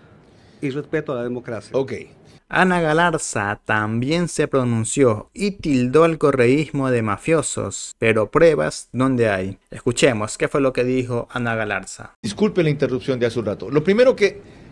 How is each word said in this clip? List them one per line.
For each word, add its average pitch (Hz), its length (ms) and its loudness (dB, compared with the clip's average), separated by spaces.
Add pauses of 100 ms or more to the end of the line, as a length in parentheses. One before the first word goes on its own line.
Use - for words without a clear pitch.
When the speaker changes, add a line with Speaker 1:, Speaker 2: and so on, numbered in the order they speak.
(600)
Speaker 1:
irrespeto 147 520 -6
a 131 40 -4
la 120 80 -4
democracia. 120 520 -8
Speaker 2:
Ok. 135 160 -2 (580)
Speaker 3:
Ana 180 300 2
Galarza 156 840 0
también 117 640 -2
se 151 180 -2
pronunció 120 840 0
y 202 200 -2
tildó 139 520 2
al 165 140 0
correísmo 135 720 2
de 120 100 2
mafiosos, 110 1000 -2
pero 110 320 2
pruebas, 151 600 2
¿dónde 123 380 2
hay? 95 280 -4 (120)
Escuchemos 120 680 0
qué 147 120 -2
fue 151 120 -2
lo 131 120 2
que 123 120 -2
dijo 123 460 -2
Ana 120 240 -4
Galarza. 104 680 -6
Speaker 2:
Disculpe 190 400 0
la 156 80 2
interrupción 131 480 -2
de 120 80 2
hace 117 120 -2
un 104 80 -2
rato. 98 240 -6
Lo 147 140 2
primero 226 320 4
que 196 260 0 (300)